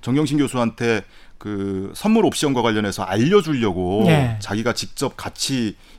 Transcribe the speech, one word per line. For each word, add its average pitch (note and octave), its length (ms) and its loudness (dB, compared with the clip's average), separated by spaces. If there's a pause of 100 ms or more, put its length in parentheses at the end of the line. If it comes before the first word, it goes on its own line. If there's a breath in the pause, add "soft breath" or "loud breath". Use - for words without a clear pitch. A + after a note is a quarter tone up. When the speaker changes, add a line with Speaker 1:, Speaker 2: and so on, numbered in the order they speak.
Speaker 1:
정경심 D3 360 0
교수한테 A#2 640 0 (340 soft breath)
그 G2 600 -6
선물 A3 300 4
옵션과 C3 360 0
관련해서 G#2+ 400 0
알려주려고 A2+ 1040 2
Speaker 2:
예. C3+ 340 4
Speaker 1:
자기가 A2 320 -2
직접 - 440 -6
같이 A2+ 580 -4 (240 soft breath)